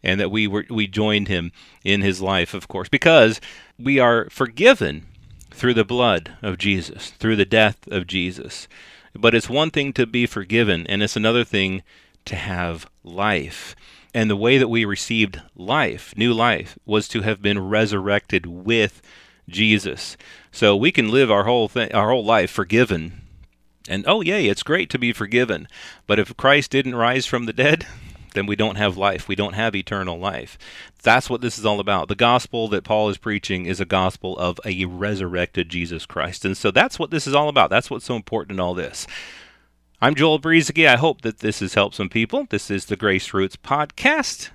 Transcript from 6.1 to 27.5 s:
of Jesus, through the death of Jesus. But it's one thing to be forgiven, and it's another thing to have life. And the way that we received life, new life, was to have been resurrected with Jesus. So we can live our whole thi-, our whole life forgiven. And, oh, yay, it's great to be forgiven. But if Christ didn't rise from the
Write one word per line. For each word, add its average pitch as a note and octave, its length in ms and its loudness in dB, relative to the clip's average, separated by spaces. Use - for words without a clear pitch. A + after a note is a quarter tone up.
of G2 160 -4
Jesus, G2 540 -4
through A2+ 260 -2
the G2+ 80 4
death G#2+ 440 2
of F2+ 180 -4
Jesus. F2+ 600 -6
But A2+ 220 4
it's A2+ 160 2
one D3+ 200 0
thing C#3 240 -2
to B2 120 0
be A#2+ 200 0
forgiven, G2+ 600 0
and G2 160 -2
it's G#2 140 -2
another A2+ 280 2
thing F#2+ 380 -2
to - 120 -10
have F2 520 -6
life. F2+ 760 -4
And A2+ 160 0
the G2+ 60 2
way A#2+ 220 4
that B2+ 100 2
we A#2 160 0
received G2+ 580 -2
life, A2+ 600 -4
new A#2 160 2
life, A2+ 540 0
was G#2 220 0
to G#2 140 -4
have G2+ 200 -4
been G2+ 260 -2
resurrected G2+ 800 0
with G2 560 -2
Jesus. G2+ 680 0
So G#2 240 4
we C#3 160 2
can A2+ 180 0
live B2+ 200 4
our G2+ 140 4
whole A2+ 240 2
thi-, A#2 220 -2
our G#2+ 200 2
whole B2 140 0
life G#2+ 260 4
forgiven. F#2+ 680 0
And, G2 180 -4
oh, G3+ 160 2
yay, F3 240 0
it's G2+ 160 0
great E3+ 280 -2
to - 80 -4
be A#2+ 140 -2
forgiven. A2 560 -2
But G#2 120 2
if - 180 -2
Christ C#3+ 340 0
didn't C3 240 -2
rise B2 320 -2
from A#2+ 200 -4
the A2 60 -8